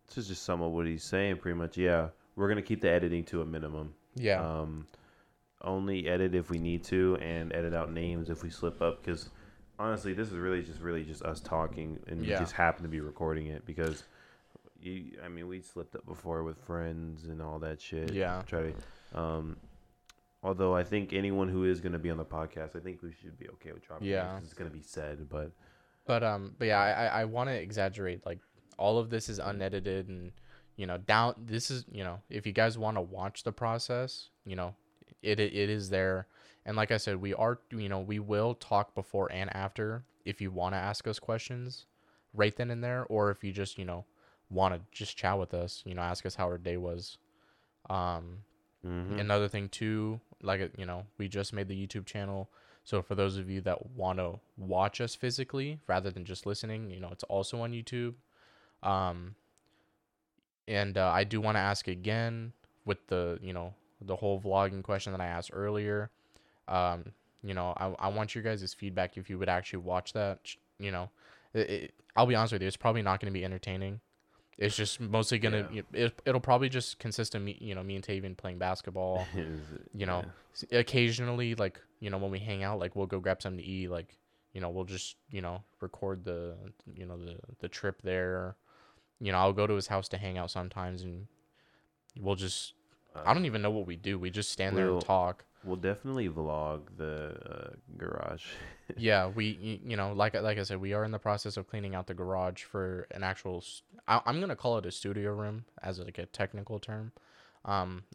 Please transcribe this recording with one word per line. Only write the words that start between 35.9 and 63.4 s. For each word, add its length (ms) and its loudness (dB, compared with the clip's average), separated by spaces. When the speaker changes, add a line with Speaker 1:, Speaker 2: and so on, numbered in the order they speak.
Speaker 2:
there. 360 4
And 140 -4
like 140 2
I 40 6
said, 200 0
we 180 -2
are, 240 2
you 200 -4
know, 100 0
we 200 -2
will 340 2
talk 400 2
before 380 0
and 220 -4
after 500 -4
if 160 -4
you 120 -2
wanna 240 0
ask 320 -2
us 100 -2
questions 680 -4
right 240 4
then 140 -2
and 140 -2
there, 220 -2
or 240 4
if 140 -4
you 80 -2
just, 240 -4
you 80 -6
know, 220 -6
wanna 320 4
just 260 -8
chat 200 2
with 140 -2
us, 320 -4
you 100 -6
know, 60 -2
ask 240 -2
us 120 -4
how 100 2
our 100 0
day 220 -2
was. 400 -6
Um, 540 -2
Speaker 1:
Mm-hmm. 320 -2
Speaker 2:
another 300 4
thing 200 -4
too, 520 -2
like, 220 0
uh, 60 -2
you 80 -6
know, 180 -6
we 100 -4
just 240 -4
made 160 -4
the 180 -4
YouTube 200 -8
channel. 420 -6
So 180 0
for 140 -4
those 200 2
of 140 -4
you 120 -2
that 280 0
wanna 480 0
watch 440 2
us 160 -2
physically 720 -2
rather 240 2
than 120 -8
just 220 -8
listening, 440 -4
you 100 -10
know, 100 -8
it's 140 -10
also 360 0
on 120 -2
YouTube. 420 -4
Um, 520 0
and, 320 0
uh, 120 6
I 140 6
do 160 0
wanna 180 2
ask 300 2
again 640 -2
with 220 -2
the, 360 2